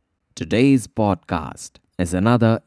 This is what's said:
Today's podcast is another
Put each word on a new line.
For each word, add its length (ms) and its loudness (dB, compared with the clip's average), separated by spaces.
Today's 500 2
podcast 920 -6
is 160 -4
another 540 2